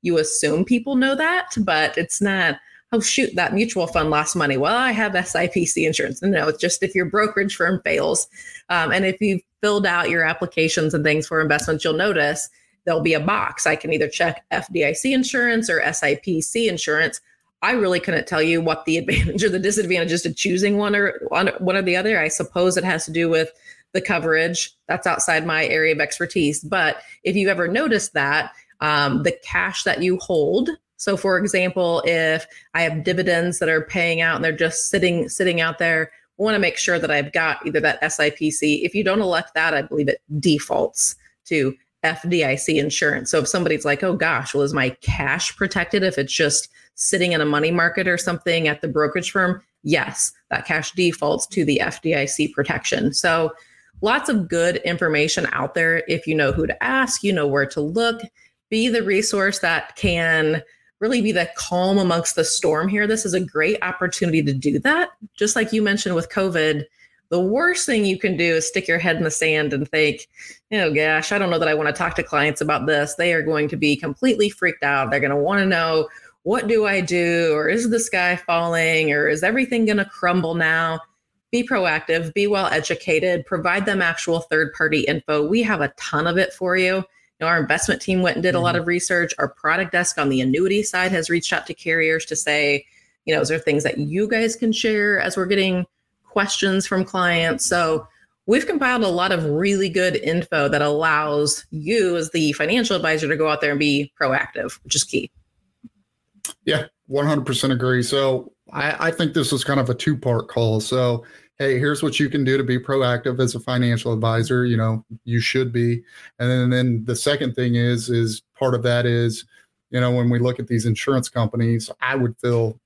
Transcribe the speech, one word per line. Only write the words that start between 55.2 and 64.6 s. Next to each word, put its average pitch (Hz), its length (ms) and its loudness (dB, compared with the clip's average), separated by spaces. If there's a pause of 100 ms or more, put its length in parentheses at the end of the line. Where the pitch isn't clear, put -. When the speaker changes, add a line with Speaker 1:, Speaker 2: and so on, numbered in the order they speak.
Speaker 1:
out - 240 -4
there. 165 320 2
If - 180 -2
you 156 120 -2
know 143 160 2
who 156 160 -2
to - 160 -4
ask, 262 400 0
you 202 80 2
know 151 160 0
where 139 180 2
to 147 140 -6
look. 226 420 -2 (480)
Be 220 180 2
the 226 140 0
resource 196 560 0
that - 380 -2
can 160 680 2 (380)
really 233 200 0
be 214 120 0
the - 240 0
calm 185 420 0
amongst 170 380 0
the 165 80 2
storm 160 420 0
here. 208 220 0
This 220 180 -2
is 180 80 -2
a 185 60 2
great 165 420 -2
opportunity 175 600 -2
to 143 100 0
do 139 280 0